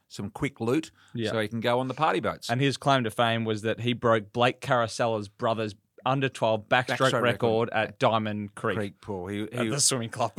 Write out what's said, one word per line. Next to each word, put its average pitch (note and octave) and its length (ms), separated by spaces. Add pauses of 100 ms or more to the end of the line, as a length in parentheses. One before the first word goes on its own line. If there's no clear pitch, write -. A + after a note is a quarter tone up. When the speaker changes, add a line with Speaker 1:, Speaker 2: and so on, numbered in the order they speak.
Speaker 1:
some G#2 240
quick - 280
loot, B2 300 (240)
Speaker 2:
Yeah. A2+ 160
Speaker 1:
so A2+ 100
he G#2+ 80
can A#2 120
go A#2+ 200
on C3 80
the B2+ 60
party E3 260
boats. F#2+ 300
Speaker 2:
And A#2+ 100
his C3+ 180
claim C3+ 260
to G#2+ 80
fame A2+ 340
was A2 160
that A2 200
he B2 120
broke A2+ 400
Blake A#2+ 260
Caracella's A2+ 680
brother's A2 460 (280)
under C3+ 260
twelve A2 380
backstroke B2+ 300
Speaker 1:
Backstroke C3 240
Speaker 2:
record - 0
Speaker 1:
record. A#2 520
Speaker 2:
at - 260
Diamond G#2+ 560
Creek. G#2+ 200
Speaker 1:
Creek, G2+ 180 (100)
Paul. F#2 240
He, G2+ 160
Speaker 2:
At A#2 220
Speaker 1:
he A2 40
Speaker 2:
the C#3 100
swimming A#2+ 300
club. A#2 300